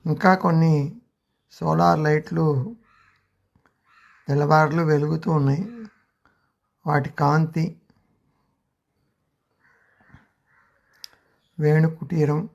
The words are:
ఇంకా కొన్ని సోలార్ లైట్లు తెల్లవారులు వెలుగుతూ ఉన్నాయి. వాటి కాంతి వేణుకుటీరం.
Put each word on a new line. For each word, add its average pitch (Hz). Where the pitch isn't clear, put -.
ఇంకా 165
కొన్ని 165
సోలార్ 165
లైట్లు 156
తెల్లవారులు 151
వెలుగుతూ 151
ఉన్నాయి. 143
వాటి 143
కాంతి 160
వేణుకుటీరం. 156